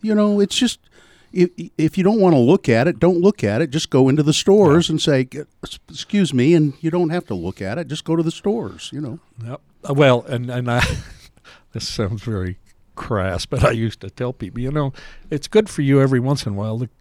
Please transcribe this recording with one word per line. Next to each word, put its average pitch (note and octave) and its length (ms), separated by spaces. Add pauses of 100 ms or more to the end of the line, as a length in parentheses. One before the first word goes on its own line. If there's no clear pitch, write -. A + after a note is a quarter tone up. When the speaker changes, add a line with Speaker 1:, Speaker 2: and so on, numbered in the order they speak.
Speaker 1:
You G#3+ 140
know, G#3 260
it's G3+ 160
just, - 220 (540)
if, F3+ 180 (260)
if D#3 220
you F#3 60
don't G#3+ 160
wanna F3 180
look C3+ 300
at A#2+ 200
it, F3 120
don't F3 200
look G3 240
at G#2+ 160
it. D#3 100
Just D#3 200
go C3+ 180
into D3 140
the D3 100
stores F3 560
Speaker 2:
Yeah. D#3+ 40
Speaker 1:
and D#3 100
say, C3 220
"G-, C3 160 (240)
s-, - 140 (120)
excuse E3+ 420
me," C3+ 220
and D3+ 260
you D#3+ 100
don't E3+ 200
have E3+ 160
to A2 80
look F2+ 260
at G2+ 180
it. B2+ 100
Just D3+ 160
go D#3+ 120
to E3 60
the D#3+ 80
stores, D#3+ 640
you C3+ 80
know. C#3+ 180 (260)
Speaker 2:
Yep. B2 160 (280)
Uh, C#3+ 60
well, C3+ 320
and, B2 240
and B2 180
I, A#2+ 140 (480)
<laughs> - 420
this A2 140
sounds G#2+ 360
very F#2 360 (380)
crass, F#2 500
but C3+ 160
I - 80
used A2+ 300
to G2+ 100
tell B2 220
people, B2 280
you C3 120
know, C#3+ 200 (380)
it's D3 160
good G#3+ 240
for - 120
you C#3 180
every C3+ 180
once C3 280
in G#2 80
a - 20
while A2 240
to A#2 80 (120)